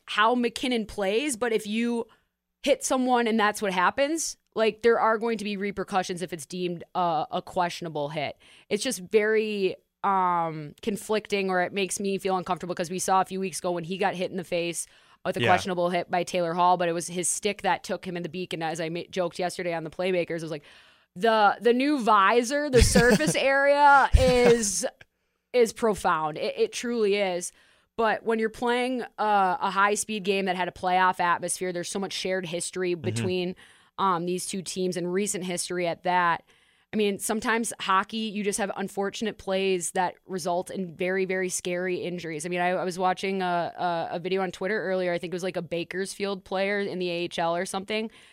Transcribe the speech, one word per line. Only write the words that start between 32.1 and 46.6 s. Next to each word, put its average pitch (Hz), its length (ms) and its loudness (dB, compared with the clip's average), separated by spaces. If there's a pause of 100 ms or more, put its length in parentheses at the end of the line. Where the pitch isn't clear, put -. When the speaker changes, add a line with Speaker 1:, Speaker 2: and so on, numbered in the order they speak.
Speaker 1:
shared 185 340 -4
history 175 460 -4
Speaker 2:
Mm-hmm. 170 80 -6
Speaker 1:
between, 180 540 -2 (440)
um, 175 280 2
these 180 180 -4
two 190 160 -6
teams 185 340 -4
and 175 160 -4
recent 196 320 -2
history 180 440 -4
at 160 160 -6
that. 175 400 2 (500)
I - 40 -2
mean, 202 200 0
sometimes 220 640 -2
hockey, 196 360 0
you 214 260 -4
just 196 160 -2
have 196 180 -2
unfortunate 196 600 -6
plays 190 520 -2
that 185 220 0 (140)
result 180 420 -4
in 175 260 -8
very, 190 300 0
very 185 240 -2
scary 180 540 -4
injuries. 165 420 -6
I 180 40 -6
mean, 175 120 -2
I, 180 80 2
I 180 140 0
was 180 160 -4
watching 190 420 0
a, 175 320 -2 (380)
a, - 40 -4
a 180 40 -4
video 185 240 -2
on 180 80 -4
Twitter 196 320 -4
earlier. 185 280 -2
I 175 60 0
think 170 160 -8
it - 20 -4
was, 170 80 -6
like, 185 140 -4
a 180 60 -2
Bakersfield 190 800 -6
player 196 340 -2